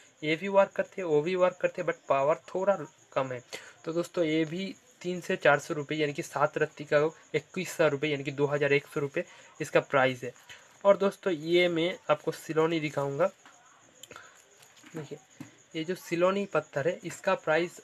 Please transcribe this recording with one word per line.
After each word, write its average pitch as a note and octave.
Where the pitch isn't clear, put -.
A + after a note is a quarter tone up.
ये D3+
भी E3+
work G3
करती -
है, F#3
वो D3+
भी F3+
work F3+
करती F3
है, D#3+
but E3
power C#3
थोड़ा F#3+
कम C3+
है। B2
तो E3
दोस्तों, E3+
ये D#3
भी F#3
तीन F3+
से F#3+
चार D3
सौ -
रुपये, D3+
यानी D3
कि D#3
सात D3
रत्ती D3+
का D3+
इक्कीस E3+
सौ D#3+
रुपये, C#3+
यानी C#3
कि D3
दो C#3
हज़ार C#3+
एक C#3+
सौ -
रुपये C#3+
इसका D#3
price C3
है। A#2+
और G3
दोस्तों, F#3+
ये E3+
मैं F3
आपको D3+
सिलोनी D#3+
दिखाऊंगा। D3
देखिए, D3+
ये D#3+
जो F3
सिलोनी F#3
पत्थर D3
है, F3+
इसका F3
price E3